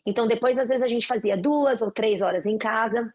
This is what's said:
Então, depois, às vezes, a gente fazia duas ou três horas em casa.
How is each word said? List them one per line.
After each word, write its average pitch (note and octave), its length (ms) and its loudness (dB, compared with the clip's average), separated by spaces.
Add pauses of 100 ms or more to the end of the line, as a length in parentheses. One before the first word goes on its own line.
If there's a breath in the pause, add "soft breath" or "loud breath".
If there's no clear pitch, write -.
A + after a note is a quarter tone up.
Então, A3+ 220 0
depois, A#3+ 320 2
às B3+ 100 0
vezes, B3+ 140 0
a B3+ 60 0
gente A#3 180 -2
fazia G3+ 320 0
duas C4+ 420 2
ou G#3+ 100 -2
três G#3 300 0
horas F3+ 240 0
em G#3+ 140 0
casa. A3 560 -2